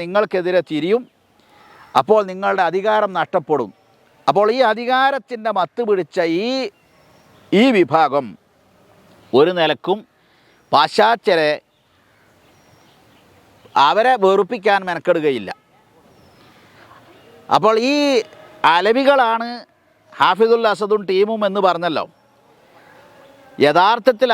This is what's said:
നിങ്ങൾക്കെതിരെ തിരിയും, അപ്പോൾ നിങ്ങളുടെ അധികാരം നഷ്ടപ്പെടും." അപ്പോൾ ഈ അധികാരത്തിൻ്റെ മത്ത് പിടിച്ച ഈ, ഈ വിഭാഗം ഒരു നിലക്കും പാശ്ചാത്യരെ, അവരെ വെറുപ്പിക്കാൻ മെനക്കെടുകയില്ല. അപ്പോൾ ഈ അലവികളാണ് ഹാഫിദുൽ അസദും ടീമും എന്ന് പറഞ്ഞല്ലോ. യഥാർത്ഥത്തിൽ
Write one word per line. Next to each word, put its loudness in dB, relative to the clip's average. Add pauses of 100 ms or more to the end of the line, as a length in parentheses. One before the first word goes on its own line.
നിങ്ങൾക്കെതിരെ -2
തിരിയും, -2 (1000)
അപ്പോൾ 2 (100)
നിങ്ങളുടെ -2
അധികാരം -2
നഷ്ടപ്പെടും." -4 (580)
അപ്പോൾ 2 (100)
ഈ -4 (140)
അധികാരത്തിൻ്റെ -4
മത്ത് -4
പിടിച്ച -2 (260)
ഈ, -4 (1080)
ഈ 4 (140)
വിഭാഗം 0 (1120)
ഒരു 4 (100)
നിലക്കും -2 (760)
പാശ്ചാത്യരെ, 2 (2250)
അവരെ 2 (100)
വെറുപ്പിക്കാൻ 0
മെനക്കെടുകയില്ല. -2 (2000)
അപ്പോൾ 2 (200)
ഈ 0 (800)
അലവികളാണ് 0 (720)
ഹാഫിദുൽ 2
അസദും -2
ടീമും -2
എന്ന് -4
പറഞ്ഞല്ലോ. -2 (1600)
യഥാർത്ഥത്തിൽ 2